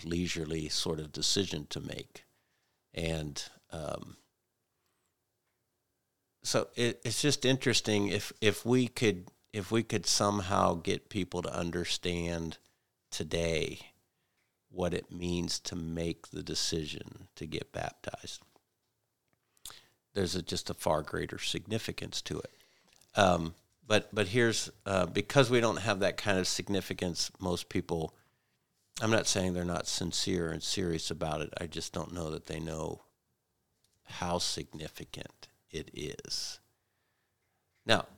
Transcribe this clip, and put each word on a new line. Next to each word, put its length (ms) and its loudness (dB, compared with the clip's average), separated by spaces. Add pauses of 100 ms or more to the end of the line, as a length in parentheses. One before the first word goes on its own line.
leisurely 640 -2
sort 300 0
of 140 -8
decision 580 0
to 100 -6
make. 440 -10 (680)
And, 500 -2 (280)
um, 460 -8 (2250)
so 320 0
it, 300 0
it's 180 -2
just 220 4
interesting 640 4
if, 320 -2
if 260 2
we 220 4
could, 400 2 (240)
if 180 -6
we 120 4
could 240 -2
somehow 680 4
get 340 -2
people 340 -2
to 140 -4
understand 1000 -2 (520)
today 680 0 (920)
what 240 0
it 180 -6
means 480 -2
to 160 -8
make 540 -4
the 120 -8
decision 920 -4
to 100 -10
get 260 -8
baptized. 720 -8 (1700)
There's 220 0
a, 80 -2
just 280 -4
a 40 -4
far 280 0
greater 360 -6
significance 840 -4
to 160 -6
it. 120 -10 (680)
Um, 380 6 (320)
but, 280 4
but 140 2
here's, 420 2 (160)
uh, 200 4
because 440 6
we 100 6
don't 200 4
have 200 2
that 160 4
kind 220 2
of 100 2
significance, 880 -2
most 300 -2
people, 460 -2 (880)
I'm 80 2
not 160 4
saying 260 2
they're 120 -2
not 220 -2
sincere 640 0
and 120 -6
serious 480 -2
about 320 -2
it. 180 -8
I 60 -6
just 260 -8
don't 220 -6
know 160 -4
that 160 -6
they 140 -4
know 420 -4 (1000)
how 340 -2
significant 1080 -8 (220)
it 220 -8
is. 680 -8 (1200)
Now, 220 4 (120)